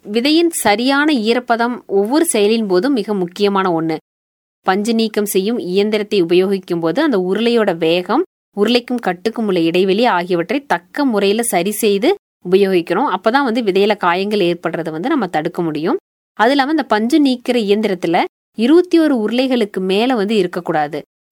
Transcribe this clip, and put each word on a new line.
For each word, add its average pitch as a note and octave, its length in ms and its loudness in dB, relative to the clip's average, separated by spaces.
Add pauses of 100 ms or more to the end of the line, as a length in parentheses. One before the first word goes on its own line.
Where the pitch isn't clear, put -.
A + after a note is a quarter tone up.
விதையின் D4 460 2
சரியான C4+ 600 2
ஈரப்பதம் A#3 760 0
ஒவ்வொரு A3+ 460 2
செயலின் A3 360 2
போதும் F#3+ 240 2
மிக G#3+ 220 -2
முக்கியமான F#3+ 640 0
ஒண்ணு. D#3+ 160 -4 (640)
பஞ்சு G#3 340 0
நீக்கம் A3 320 -2
செய்யும் G#3 320 -2
இயந்திரத்தை G#3 640 -2
உபயோகிக்கும் F3+ 580 0
போது E3 220 -2
அந்த C#4 160 0
உருளையோட G3+ 580 0
வேகம், F3+ 460 0 (340)
உருளைக்கும் A#3+ 460 0
கட்டுக்கும் G#3+ 440 -4
உள்ள F#3 140 0
இடைவெளி F#3 440 2
ஆகியவற்றை F3+ 640 -2
தக்க F#3+ 380 -4
முறையில G#3 380 0
சரி G3 280 -2
செய்து G#3 440 0 (360)
உபயோகிக்கணும். F#3+ 640 2
அப்பதான் C4 300 0
வந்து A#3+ 180 -2
விதையில G3+ 340 2
காயங்கள் G3 440 0
ஏற்படுறதை E3+ 500 -2
வந்து D#3+ 180 -6
நம்ம C#4 180 0
தடுக்க E3 360 -4
முடியும். D#3+ 340 -2 (420)
அது A3+ 120 4
இல்லாம C#4 200 0
இந்த D#4 120 0
பஞ்சு A#3+ 420 2
நீக்கிற B3+ 340 0
இயந்திரத்துல G3+ 680 0 (340)
இருபத்தி E4 400 4
ஒரு D4+ 200 2
உருளைகளுக்கு A#3 600 -2
மேல G3+ 340 0
வந்து G#3+ 220 0
இருக்கக்கூடாது. D#3+ 680 -2 (300)